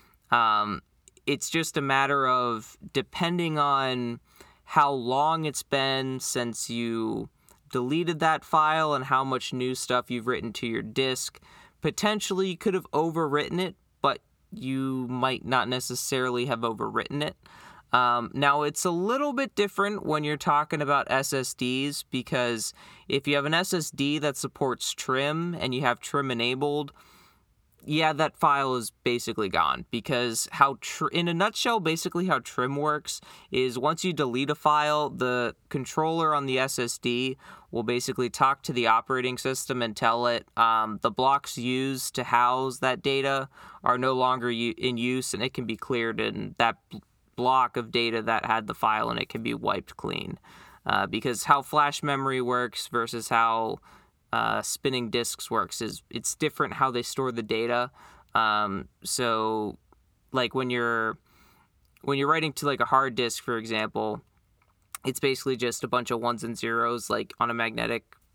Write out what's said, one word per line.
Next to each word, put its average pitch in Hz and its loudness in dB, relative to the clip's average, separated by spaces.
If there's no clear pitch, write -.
Um, 107 4
it's 143 -2
just 165 -2
a 156 0
matter 139 2
of, 123 0
depending 170 -2
on 131 0
how 143 4
long 139 2
it's 147 -4
been 135 0
since 120 -4
you 113 -4
deleted 156 0
that 160 2
file 156 4
and 131 0
how 135 4
much 131 -2
new 127 -2
stuff 123 0
you've 117 -4
written 113 -2
to - -6
your 113 -4
disk, 131 -2
potentially 196 0
you 170 -4
could 196 0
have 170 -4
overwritten 156 0
it, 185 -2
but 139 2
you 131 -4
might 127 0
not 120 0
necessarily 127 -2
have 120 -2
overwritten 113 -2
it. 156 -6
Um, 123 2
now, 143 4
it's 147 -2
a 180 2
little 247 0
bit 262 -4
different 202 0
when 151 0
you're 147 -2
talking 151 2
about 139 2
S 135 2
S 131 -2
Ds, 131 -2
because 123 -2
if 139 0
you 143 2
have 143 0
an 156 2
S 185 0
S 165 -2
D 143 0
that 143 -2
supports 127 -4
trim 156 -2
and 127 -2
you 127 -2
have 120 2
trim 139 -2
enabled, 131 -2
yeah, 156 2
that 147 0
file 139 4
is 117 -4
basically 117 0
gone, 78 2
because 120 -2
how 139 2
tr-, - -6
in 170 0
a 170 0
nutshell, 220 0
basically 175 -2
how 156 2
trim 127 -2
works 151 -4
is 127 0
once 151 0
you 185 0
delete 135 0
a 147 0
file, 151 4
the 123 0
controller 156 0
on 139 0
the 131 0
S 131 -2
S 120 -4
D 127 -2
will 117 -2
basically 120 -2
talk 135 2
to 147 -6
the 120 2
operating 123 2
system 131 -2
and 110 -2
tell 120 2
it, 120 0
um, 110 2
the 113 2
blocks 131 2
used 127 -2
to 127 -2
house 123 2
that 127 0
data 135 0
are 123 4
no 131 2
longer 127 2
u-, 117 -2
in 123 -2
use, 127 -2
and 101 -4
it - -4
can 127 -4
be 110 -4
cleared, 113 -2
and 107 -4
that 117 2
bl-, 107 -14
block 123 2
of 117 -4
data 117 0
that 110 0
had 113 0
the 107 -6
file 110 0
in 117 -2
it - -4
can 117 -6
be 117 -4
wiped 110 -4
clean. - -6
Uh, 98 2
because 110 -4
how 143 6
flash 143 0
memory 135 0
works 123 -2
versus 117 -4
how, 113 2
uh, 113 0
spinning 123 -2
disks - -4
works 107 -2
is 104 -6
it's - -6
different - -2
how 135 2
they 123 0
store 131 -2
the 117 -4
data. 117 0
Um, 104 0
so, 110 0
like, 127 0
when 127 -2
you're, 117 0
when 139 0
you're 139 2
writing 156 4
to, - -6
like, 135 2
a 117 6
hard 131 4
disk, 120 0
for 120 -2
example, 110 -2
it's 127 -2
basically 135 0
just 120 -2
a - -8
bunch 123 0
of 117 0
ones 120 -2
and 113 -6
zeros, 117 -2
like, 110 -2
on 117 2
a 117 -2
magnetic 113 -2